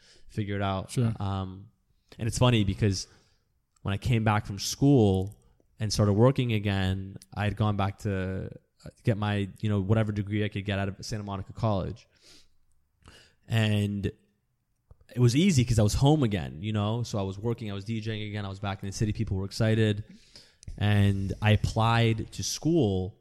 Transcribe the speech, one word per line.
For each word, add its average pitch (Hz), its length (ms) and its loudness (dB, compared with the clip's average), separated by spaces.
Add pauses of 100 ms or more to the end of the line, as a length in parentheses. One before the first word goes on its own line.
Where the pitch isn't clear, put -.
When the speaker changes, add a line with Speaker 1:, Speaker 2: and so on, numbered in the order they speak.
(280)
Speaker 1:
figure 101 280 -6
it 101 60 -4
out. 98 280 -4
Speaker 2:
Sure. 117 280 0
Speaker 1:
Um, 98 480 -6 (520)
and 117 100 -4
it's - 100 -4
funny 120 260 4
because 98 420 -2 (760)
when 98 140 -4
I - 20 -2
came 117 280 0
back 104 200 2
from 101 140 -8
school 104 800 2 (420)
and 107 120 -2
started 101 200 4
working 123 400 4
again, 98 640 -2 (180)
I 101 100 -2
had 101 120 -2
gone 107 220 0
back 98 220 -2
to 95 500 -4 (340)
uh, - 60 -16 (140)
get 113 140 2
my, 101 300 -2 (120)
you 107 100 -2
know, 101 100 2
whatever 107 320 2
degree 104 320 -2
I 104 40 -2
could 98 160 -8
get 98 140 -2
out 98 100 -2
of 95 120 -8
Santa 107 240 -8
Monica 98 280 -8
College. 95 540 -4 (1400)
And 104 580 0 (1080)
it 123 60 0
was 120 160 4
easy 160 280 4
'cause 107 140 0
I 110 40 6
was 104 120 4
home 147 280 4
again, 78 400 -2
you 107 100 -4
know? 107 300 -2
So 113 160 -6
I 98 40 -2
was 95 160 -6
working, 113 320 -6
I 98 40 -8
was 98 100 -10
D 113 160 -6
J 110 160 -6
ing 104 120 -8
again, 104 160 -8
I 98 40 -8
was 98 120 -12
back 98 220 -6
in 101 60 -8
the 95 40 -8
city, 107 200 0
people 101 240 -4
were 95 80 -4
excited. 110 600 2 (760)
And 101 540 4 (100)
I 107 80 4
applied 113 840 2
to 98 100 -8
school 101 800 0